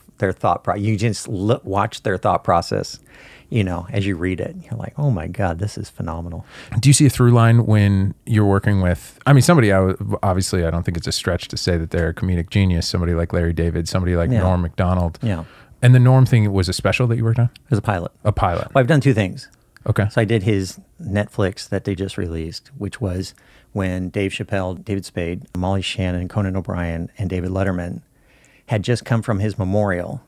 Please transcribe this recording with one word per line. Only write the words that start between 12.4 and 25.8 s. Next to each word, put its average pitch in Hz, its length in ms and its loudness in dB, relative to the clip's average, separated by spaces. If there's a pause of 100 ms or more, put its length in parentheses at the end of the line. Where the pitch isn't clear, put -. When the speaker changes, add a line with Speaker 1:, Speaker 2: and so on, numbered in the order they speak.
Speaker 2:
genius, 92 360 2
somebody 87 280 0
like 85 180 -2
Larry 85 200 0
David, 82 360 -2
somebody 90 280 -2
like 85 140 0
Speaker 1:
Yeah. 104 100 2
Speaker 2:
Norm 90 220 2
Macdonald. 87 600 -2
Speaker 1:
Yeah. 90 220 -4 (380)
Speaker 2:
And 127 120 8
the 127 60 8
Norm 127 260 6
thing 107 260 2
was 95 160 2
a 92 60 -2
special - 320 0
that 117 100 0
you 117 80 -2
worked 117 140 0
on? 120 80 4
Speaker 1:
It - 240 -12
was 107 80 2
a 98 40 -2
pilot. 90 300 -4 (120)
Speaker 2:
A 104 80 2
pilot. 87 420 -2
Speaker 1:
Well, 135 60 6
I've 123 60 4
done 147 140 4
two 120 140 2
things. 98 340 -2 (380)
Speaker 2:
Okay. 107 240 2
Speaker 1:
So - 100 0
I 113 60 2
did 107 160 0
his 98 360 -2 (240)
Netflix 98 680 -4
that 98 140 -4
they 101 100 -4
just 95 240 -6
released, 82 580 -8
which - 240 -10
was 92 320 -4 (400)
when 92 380 -4
Dave 98 220 -2
Chappelle, 95 520 -6
David 98 220 -6
Spade, 87 400 -6 (100)
Molly 92 240 -2